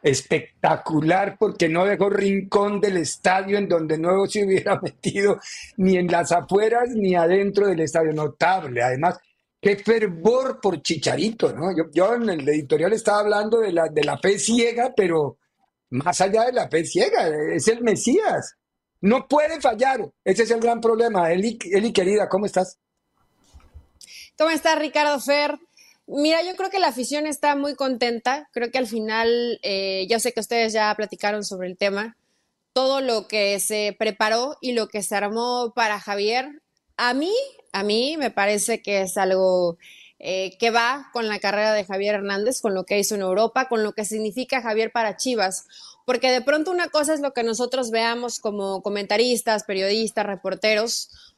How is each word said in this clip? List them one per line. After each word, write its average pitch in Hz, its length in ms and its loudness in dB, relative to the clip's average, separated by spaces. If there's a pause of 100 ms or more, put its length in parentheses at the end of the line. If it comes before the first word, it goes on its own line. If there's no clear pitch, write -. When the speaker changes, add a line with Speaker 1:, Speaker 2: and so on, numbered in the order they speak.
Speaker 1:
espectacular, 160 1400 0
porque 190 300 0
no 165 160 2
dejó 196 260 2
rincón 196 680 0
del 196 180 0
estadio 196 600 0
en 202 100 0
donde 160 300 0
no 185 300 2
se 208 180 -2
hubiera 190 340 2
<laughs> - 20 -8
metido, 196 580 -2 (380)
ni 185 200 4
en 180 100 0
las 170 240 2
afueras, 220 600 2
ni 196 240 2
adentro 196 520 4
del 170 140 0
estadio. 156 320 2
Notable, 151 680 0
además. 131 360 0 (440)
Qué 202 140 4
fervor 220 840 2
por 175 200 0
Chicharito, 151 720 0
¿no? 165 240 -4
Yo, 160 160 -2
yo 196 220 4
en 233 160 0
el 151 180 -2
editorial 156 460 2
estaba 214 260 2
hablando 214 400 2
de 202 140 0
la, 165 160 2
de 151 160 0
la 143 120 -2
fe 196 220 2
ciega, 233 560 0
pero 165 420 2 (520)
más 165 320 0
allá 214 240 4
de 254 80 -2
la 240 160 -2
fe 160 160 0
ciega, 220 420 2 (260)
es 165 140 0
el 240 160 0
Mesías. 233 720 0 (460)
No 226 260 2
puede 302 320 2
fallar. 240 500 0 (140)
Ese 190 200 2
es 214 80 0
el 226 100 2
gran 233 180 2
problema. 226 500 2
Eli, 202 300 0 (140)
Eli, 208 180 2
querida, 196 380 2
¿cómo 202 160 0
estás? 185 340 -2 (1600)
Speaker 2:
¿Cómo 320 140 2
estás, 320 280 2
Ricardo, 294 400 0
Fer? 285 400 0 (480)
Mira, 311 340 2
yo 359 140 -6
creo 381 140 -4
que 381 100 -2
la 349 80 4
afición 277 400 -4
está 294 300 0
muy 277 180 -4
contenta. 254 800 -2
Creo 240 180 -6
que 262 60 -2
al 254 100 -2
final, 226 720 -2
eh, 190 480 -4
yo 220 100 2
sé 240 120 -2
que 233 80 -6
ustedes 226 320 0
ya 214 240 2
platicaron 208 480 -4
sobre 185 240 -8
el 180 100 -12
tema. 202 380 -2 (560)
Todo 262 300 0
lo 233 260 -2
que 202 320 -2
se 208 400 -4
preparó 220 640 -2
y 254 100 -4
lo 220 160 -2
que 208 160 -8
se - 120 -6
armó 233 600 -2
para 214 240 0
Javier, 226 640 -4 (360)
a 247 160 0
mí, 311 200 -2 (400)
a 196 100 -2
mí 233 340 0
me 254 140 -4
parece 208 500 0
que 202 200 -2
es 190 160 -4
algo, 185 600 2 (400)
eh, 185 400 -8
que 233 140 0
va 240 420 0
con 226 140 -4
la 208 120 -4
carrera 208 340 0
de 208 120 -2
Javier 202 300 -2
Hernández, 202 440 -2
con 208 140 -2
lo 185 120 -4
que 202 120 -2
hizo 202 160 0
en 202 80 -4
Europa, 220 460 0
con 220 160 -2
lo 208 100 -4
que 220 100 -6
significa 220 580 -4
Javier 226 300 -2
para 220 240 -2
Chivas. 202 520 -2 (380)
Porque 254 260 0
de 254 100 2
pronto 302 300 0
una 349 180 -2
cosa 302 240 0
es 294 60 -2
lo 285 140 -4
que 240 100 -2
nosotros 240 480 -2
veamos 233 480 -2
como 196 420 -4
comentaristas, 214 840 0
periodistas, 208 640 -2
reporteros, 208 840 -2 (260)